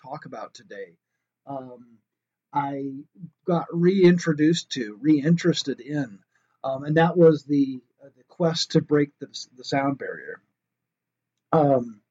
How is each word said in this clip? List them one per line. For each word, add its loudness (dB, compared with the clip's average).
talk -14
about -14
today, -18
um, -16
I -6
got 0
reintroduced 2
to, -8
reinterested 0
in, -10
um, -8
and -2
that 4
was 6
the, -2
uh, -20
the -20
quest -4
to 4
break 0
the, -16
the -20
sound -2
barrier. -14
Um, 2